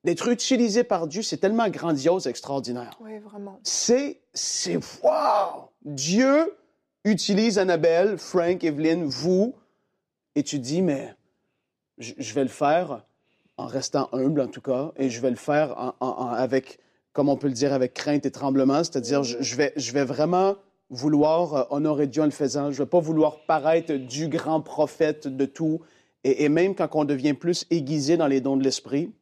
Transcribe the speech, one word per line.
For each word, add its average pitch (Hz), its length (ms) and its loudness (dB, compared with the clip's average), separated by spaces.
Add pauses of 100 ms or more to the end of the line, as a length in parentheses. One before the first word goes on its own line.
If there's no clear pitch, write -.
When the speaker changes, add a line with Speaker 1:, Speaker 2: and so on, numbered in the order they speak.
Speaker 1:
d'être 170 240 0
utilisé 240 540 2
par 180 240 0
Dieu, 156 140 -6
c'est 185 160 -6
tellement 220 320 2
grandiose, 165 580 0
extraordinaire. 123 760 -6
Speaker 2:
Oui, 220 180 -14
vraiment. 208 460 -16
Speaker 1:
C'est, - 560 0 (120)
c'est, - 440 -4 (280)
wow ! - 640 0 (160)
Dieu 233 720 2 (500)
utilise 208 540 2
Annabelle, 180 580 4
Frank, 175 480 0
Evelyne, 160 400 0
vous, 180 500 0 (800)
et 147 80 0
tu 147 160 -6
dis, 139 220 -2
mais 151 340 -2 (840)
je, 120 180 -14
je 131 180 -10
vais 143 100 0
le 127 40 -2
faire 147 560 0 (540)
en - 80 -10
restant 135 460 -4
humble, 139 280 0
en 127 80 -2
tout - 140 -14
cas, 135 340 -4
et 135 140 -2
je 117 100 -8
vais 131 100 0
le 120 60 -2
faire 147 400 0
en, 127 240 -8
en, 127 80 -2 (160)
en, 123 40 -6
avec, 127 500 -2 (340)
comme 143 160 0
on 139 80 2
peut 143 120 -2
le 135 40 0
dire, 135 220 0
avec 127 180 0
crainte 147 320 -2
et 135 60 0
tremblement, 135 520 2
c'est-à-dire, 139 400 -2
je, 120 200 -4
je 120 140 -4
vais, 143 200 0
je 117 160 -6
vais 139 120 2
vraiment 180 520 2 (320)
vouloir, 151 680 2
euh, 135 160 2
honorer 147 360 0
Dieu 143 160 -2
en 151 40 4
le 147 40 4
faisant. 143 400 -2
Je 139 120 -4
vais 127 60 -2
pas 175 120 4
vouloir 156 440 0
paraître 160 480 2
du 135 360 -4
grand 156 340 -2
prophète 151 680 0
de 135 160 0
tout. 160 360 -2 (440)
Et, 135 200 2
et 147 40 4
même 175 260 2
quand 180 180 0
on 156 120 2
devient 143 300 0
plus 170 360 -2
aiguisé 151 460 0
dans 160 100 2
les 139 140 4
dons 135 160 0
de 135 80 2
l'esprit 135 580 -2